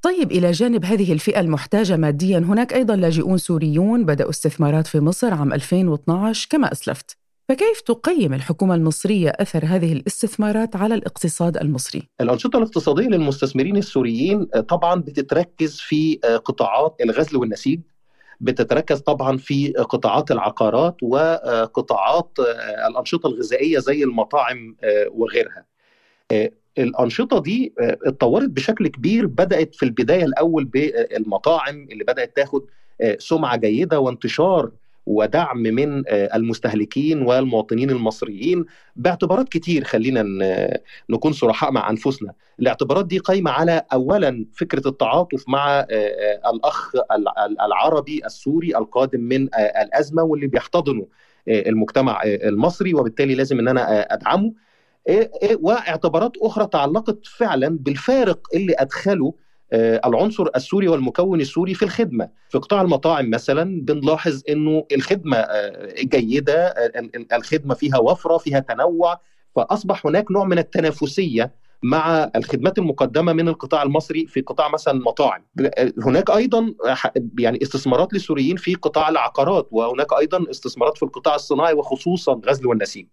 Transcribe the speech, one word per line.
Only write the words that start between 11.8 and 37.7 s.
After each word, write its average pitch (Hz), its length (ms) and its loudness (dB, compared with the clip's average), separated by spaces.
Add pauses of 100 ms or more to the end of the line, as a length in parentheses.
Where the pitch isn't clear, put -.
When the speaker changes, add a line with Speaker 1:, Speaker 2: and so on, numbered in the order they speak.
Speaker 2:
الأنشطة 123 360 2
الاقتصادية 220 520 2
للمستثمرين 143 680 0
السوريين، 143 760 0
آه، 117 60 4
طبعًا 175 400 0
بتتركز 147 800 -2
في، 156 440 0
آه، 117 120 4
قطاعات 120 680 0
الغزل 131 320 0
والنسيج، 127 440 -2 (600)
بتتركز 139 600 0
طبعًا 135 360 0
في 139 360 -2
قطاعات 123 580 0
العقارات 117 720 0
وقطاعات، 127 1400 0
آه، 113 480 -2
الأنشطة 135 380 -2
الغذائية 131 520 0
زي 143 260 0
المطاعم، 123 800 -2
آه، 104 280 2
وغيرها. 113 520 -2 (680)
آه، 110 180 2 (280)
الأنشطة 135 640 0
دي، 226 380 -2
آه، - 260 0
اتطورت 143 440 2
بشكل 156 380 -2
كبير، 190 380 0
بدأت 160 480 0
في - 80 -4
البداية 131 420 2
الأول 156 400 0
بالمطاعم 135 1300 -2
اللي 107 140 -10
بدأت 123 320 -2
تاخد، 139 300 -2 (340)
آه، 110 200 2
سمعة 139 360 0
جيدة 127 440 0
وانتشار 139 680 0 (360)
ودعم 120 520 0
من، 131 500 0
آه، 101 280 0
المستهلكين 113 840 -2
والمواطنين 123 680 2